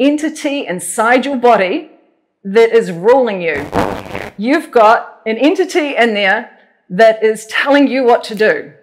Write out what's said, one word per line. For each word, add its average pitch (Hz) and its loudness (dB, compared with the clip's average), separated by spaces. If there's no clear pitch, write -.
entity 294 -2
inside 226 0
your 277 -4
body 240 0
that 226 2
is 202 2
ruling 208 0
you. 156 -4
You've 269 -2
got - 2
an 226 -4
entity 320 0
in 226 0
there 208 -2
that 220 2
is 220 -2
telling 277 2
you 254 -2
what 233 2
to 220 -12
do, 180 -2